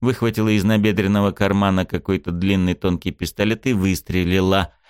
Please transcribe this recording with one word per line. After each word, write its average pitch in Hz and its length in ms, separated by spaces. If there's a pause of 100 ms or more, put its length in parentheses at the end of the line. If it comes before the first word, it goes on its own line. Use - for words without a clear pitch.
Выхватила 117 480
из 104 140
набедренного 101 680
кармана 98 540
какой-то 90 460
длинный 92 420
тонкий 90 380
пистолет 104 560
и 127 60
выстрелила. 92 1000 (160)